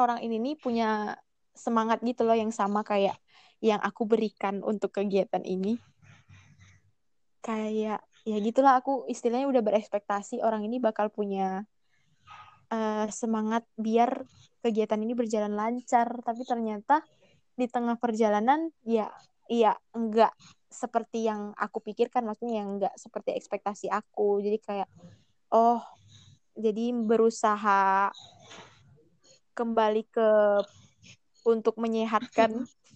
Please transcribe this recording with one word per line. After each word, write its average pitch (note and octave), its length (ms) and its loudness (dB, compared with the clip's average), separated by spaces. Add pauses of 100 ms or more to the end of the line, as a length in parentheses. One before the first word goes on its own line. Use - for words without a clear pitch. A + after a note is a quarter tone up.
orang A#3+ 200 0
ini A3+ 200 -4
nih D4 100 -4 (100)
punya A3 500 0 (500)
semangat A3+ 340 0 (100)
gitu A#3+ 180 -2
loh, A3+ 160 4
yang G#3+ 80 -2 (100)
sama G#3 200 0 (100)
kayak G3 260 0 (460)
yang G#3+ 160 4 (100)
aku - 140 -6 (100)
berikan G#3 420 -2 (120)
untuk G3+ 320 -4
kegiatan F#3+ 480 -2
ini. F#3+ 320 -2 (1700)
Kayak, G#3+ 520 -4 (320)
ya G#3+ 60 -2 (100)
gitulah, C4 320 6
aku C4+ 120 -6 (240)
istilahnya A#3+ 380 -2
udah B3 140 4
berekspektasi G3+ 680 -2 (120)
orang A3 220 0
ini B3 80 -4 (100)
bakal G#3+ 200 -2 (100)
punya, F#3+ 500 -4 (1080)
eh, G#3+ 400 0
semangat A3 520 -2 (120)
biar A3+ 340 2 (520)
kegiatan G#3+ 380 0
ini A3+ 160 -2
berjalan G#3+ 380 -2
lancar. A#3 540 0 (140)
Tapi A#3 240 -6
ternyata A#3 560 0 (560)
di B3 120 0
tengah A#3 300 -2
perjalanan, A#3 680 2 (160)
ya, A3 220 0 (420)
ya A3+ 240 4 (220)
enggak A3 360 2 (360)
seperti A3+ 640 -6
yang G#3 260 -8
aku G#3+ 280 -6
pikirkan, A3+ 440 -2
maksudnya A3 360 -6
yang G3 60 -6 (100)
enggak F#3+ 180 -2
seperti - 400 -8
ekspektasi G3+ 540 -8
aku. G3+ 520 -2
Jadi G#3 180 0
kayak, G3 260 -6 (640)
oh, A#3 260 4 (800)
jadi A3+ 380 -2
berusaha G#3 1160 2 (1400)
kembali A3 540 0
ke, A3+ 180 2 (1200)
untuk A3+ 320 2
menyehatkan A3+ 880 0 (300)